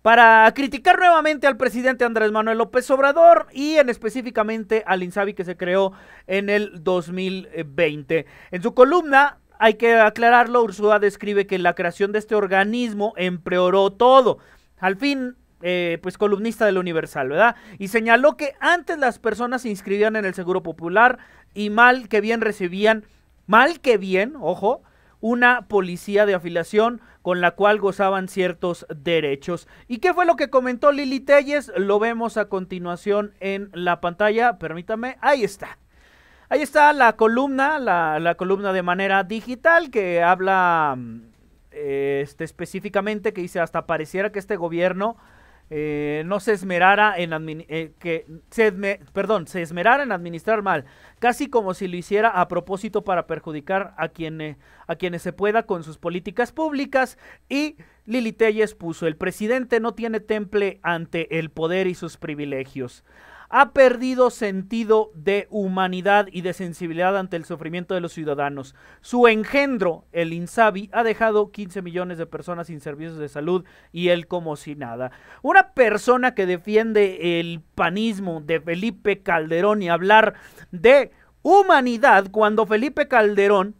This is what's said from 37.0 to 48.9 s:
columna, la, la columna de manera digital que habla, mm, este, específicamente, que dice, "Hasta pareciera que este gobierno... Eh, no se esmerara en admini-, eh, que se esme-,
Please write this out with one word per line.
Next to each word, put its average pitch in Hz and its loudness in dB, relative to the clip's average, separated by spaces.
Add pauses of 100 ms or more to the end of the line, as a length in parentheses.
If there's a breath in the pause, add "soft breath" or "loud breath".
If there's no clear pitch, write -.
columna, 269 0
la, 170 0
la 170 0
columna 190 -2
de 185 -2
manera 196 0
digital 247 0
que 180 0
habla, 180 2
mm, 117 -14 (500)
este, 139 -6
específicamente, 196 -6
que 190 -12
dice, 180 -8
"Hasta 165 -4
pareciera 170 -6
que 202 -8
este 190 -6
gobierno... 180 -4 (520 soft breath)
Eh, 151 -6
no 202 -4
se 202 -2
esmerara 190 2
en 170 -4
admini-, 160 -10
eh, 160 -8
que 160 -8 (240)
se 220 2
esme-, 196 -4 (140)